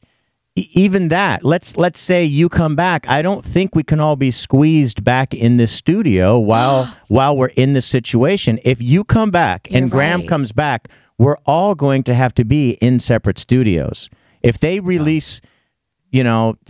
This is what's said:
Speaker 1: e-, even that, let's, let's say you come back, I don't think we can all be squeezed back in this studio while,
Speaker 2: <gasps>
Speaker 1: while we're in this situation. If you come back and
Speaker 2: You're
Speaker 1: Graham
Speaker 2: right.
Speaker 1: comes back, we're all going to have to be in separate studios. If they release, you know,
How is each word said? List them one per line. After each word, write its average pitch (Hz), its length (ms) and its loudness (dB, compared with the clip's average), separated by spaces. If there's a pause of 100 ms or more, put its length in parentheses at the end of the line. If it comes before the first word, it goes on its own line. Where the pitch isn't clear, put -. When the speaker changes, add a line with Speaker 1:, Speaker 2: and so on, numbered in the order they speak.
(560)
Speaker 1:
e-, - 160 -20
even 185 360 2
that, 165 360 -2
let's, 170 340 -2
let's 175 220 -2
say 175 240 0
you 156 260 2
come 156 260 -2
back, 170 320 -2
I 139 140 0
don't 185 220 -4
think 180 300 -2
we 160 100 0
can 156 160 -2
all 151 160 0
be 131 160 0
squeezed 143 720 0
back 127 280 0
in 117 240 2
this 117 160 2
studio 120 680 2
while, 120 640 0
Speaker 2:
<gasps> - 60 -16
Speaker 1:
while 135 260 2
we're 127 120 0 (100)
in 131 160 2
this 131 140 0
situation. 123 760 0
If 123 200 -2
you 147 220 2
come 220 260 0
back 151 400 -2
and 127 120 0
Speaker 2:
You're 131 60 -2
Speaker 1:
Graham 147 320 0
Speaker 2:
right. 170 80 -8
Speaker 1:
comes 143 240 -2
back, 131 360 -4 (280)
we're 139 300 2
all 180 300 0
going 135 260 0
to 123 120 -2
have 123 200 0
to 123 100 0
be 131 280 0 (100)
in 123 180 4
separate 110 380 -2
studios. 98 720 -2 (320)
If 120 160 2
they 180 200 -2
release, 160 640 -2 (680)
you 127 120 2
know, 113 340 0 (140)